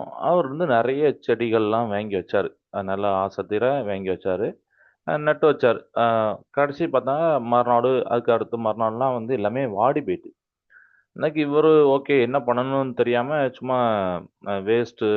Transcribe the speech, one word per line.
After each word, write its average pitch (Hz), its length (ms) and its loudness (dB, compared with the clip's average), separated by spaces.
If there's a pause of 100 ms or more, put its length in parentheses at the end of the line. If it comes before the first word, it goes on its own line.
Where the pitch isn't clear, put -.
(180)
அவர் 160 300 0
வந்து 156 180 -4
நிறைய 135 540 2
செடிகள்லாம் 113 680 0
வாங்கி 101 280 -4
வச்சாரு. 92 320 -2 (240)
அஹ், 98 120 -4
நல்லா 98 300 -2
ஆசை 98 320 -2
தீர 123 360 -2
வாங்கி 98 280 -6
வச்சாரு. 92 380 -2 (580)
அஹ், 156 140 -2
நட்டு 151 260 0
வச்சாரு. 127 340 2 (180)
அஹ், 113 420 0 (100)
கடைசி 143 360 -2
பார்த்தா 135 300 -2 (280)
மறுநாள், 120 640 2
அதுக்கு 120 260 0
அடுத்த 113 260 0
மறுநாள்லாம் 113 580 -2
வந்து 117 180 -4
எல்லாமே 117 320 -2
வாடி 120 360 0
போயிட்டு. 92 280 -6 (840)
இன்னைக்கு 151 260 -2
இவரு, 151 300 4 (160)
ஓகே, 139 340 2
என்ன 127 180 2
பண்ணணும்னு 127 540 -2
தெரியாம 123 460 0 (140)
சும்மா, 127 260 -2 (680)
அஹ், 98 180 -4
வேஸ்ட், 113 420 -2 (100)